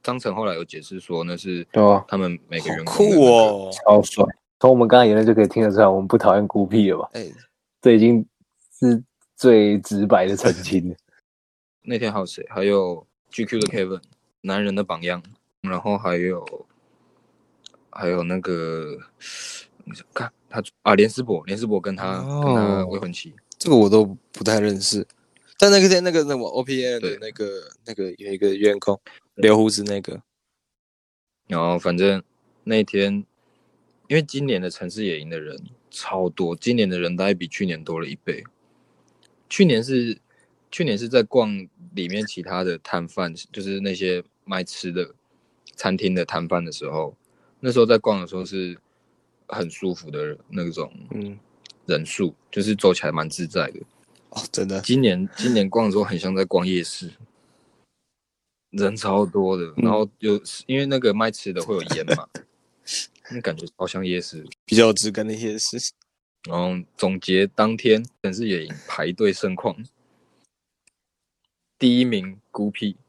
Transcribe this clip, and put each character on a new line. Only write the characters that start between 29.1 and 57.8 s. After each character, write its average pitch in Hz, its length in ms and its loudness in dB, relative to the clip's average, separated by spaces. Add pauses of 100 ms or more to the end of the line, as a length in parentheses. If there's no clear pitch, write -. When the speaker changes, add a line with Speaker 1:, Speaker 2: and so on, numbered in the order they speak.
Speaker 3:
留 107 220 6
胡 110 120 6
子 104 160 -2
那 101 160 -4
个。 - 220 -12 (1200)
Speaker 1:
然 85 140 -6
后 87 180 0
反 87 180 -2
正 95 260 2 (420)
那 110 180 2
天， 101 420 -2 (840)
因 143 80 0
为 160 60 2
今 143 240 -6
年 104 140 -2
的 90 100 -6
城 90 200 -12
市 107 140 -8
野 82 160 -4
营 76 80 -14
的 82 100 -10
人 76 240 -14 (280)
超 - 400 -4
多， 85 260 -4
今 120 180 -2
年 107 140 2
的 90 100 -4
人 87 160 -4
大 95 120 -2
概 101 80 2
比 87 120 -8
去 95 200 -6
年 80 180 -6
多 82 160 -6
了 82 60 -8
一 - 100 -12
倍。 - 260 -10 (1080)
去 196 160 4
年 117 180 2
是， 120 340 -2 (520)
去 - 120 -6
年 117 140 -2
是 117 100 -8
在 120 160 2
逛 110 280 0 (420)
里 90 160 -8
面 104 180 -6
其 - 160 -14
他 92 220 -6
的 85 140 -4
摊 85 280 -8
贩， 85 280 -8 (180)
就 104 80 -14
是 98 200 -8
那 98 140 -6
些 90 300 -4 (200)
卖 92 200 -6
吃 - 260 -12
的 87 240 -8 (640)
餐 95 180 -4
厅 92 200 -2
的 90 100 -2
摊 85 240 -8
贩 87 160 -4
的 80 80 -12
时 73 160 -12
候， 76 260 -8 (440)
那 127 120 -6
时 120 80 0
候 117 60 6
在 113 140 4
逛 104 220 0
的 87 60 -12
时 95 80 -16
候 92 80 -8
是 90 360 -10 (720)
很 85 200 -6
舒 92 260 -6
服 80 160 -16
的 76 280 -10 (100)
那 85 220 -8
种 78 200 -10 (200)
Speaker 3:
嗯。 101 280 -12 (480)
Speaker 1:
人 80 200 -4
数， 90 260 -4 (200)
就 101 100 -4
是 107 140 -2
走 92 180 2
起 - 80 -6
来 76 80 -4
蛮 80 180 -6
自 82 200 -10
在 80 240 -4
的。 - 80 -16 (480)
Speaker 3:
哦， - 120 -12 (120)
真 95 160 -6
的。 95 140 -6
Speaker 1:
今 131 180 0
年， 98 360 0
今 120 160 -2
年 101 160 2
逛 113 180 0
的 101 40 0
时 101 80 0
候 104 60 0
很 98 120 -6
像 95 200 -6
在 95 80 0
逛 90 200 0
夜 90 200 -2
市， - 260 -12 (1600)